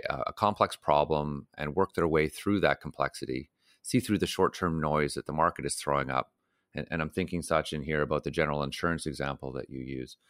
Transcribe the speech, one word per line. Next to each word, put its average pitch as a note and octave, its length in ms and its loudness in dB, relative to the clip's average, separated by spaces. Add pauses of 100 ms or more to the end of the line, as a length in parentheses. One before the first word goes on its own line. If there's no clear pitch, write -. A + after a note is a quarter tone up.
a, - 60 -2 (120)
a - 60 -8
complex G#2 440 2
problem D2 680 2 (100)
and D2 180 -4
work F#2+ 180 2
their E2+ 140 4
way D#2 220 4
through G2+ 320 0
that D2 180 4
complexity, C2+ 720 -4 (340)
see - 160 2
through G#2+ 180 0
the F#2 80 0
short-term F2 540 0
noise D2+ 340 2
that - 120 -6
the D2+ 80 -6
market D#2 320 2
is - 100 -4
throwing C#2 340 0
up. B1+ 220 -2 (420)
And, - 160 -6
and E2 120 -2
I'm D#2 80 -2
thinking, F2 320 -2
Sachin, D#2 420 0
here D2+ 180 0
about D2 220 0
the D2+ 80 -4
General D2 320 0
Insurance D#2+ 420 -2
example C#2 460 -4
that C2 180 -8
you C2 120 -8
use, B1+ 360 -8 (120)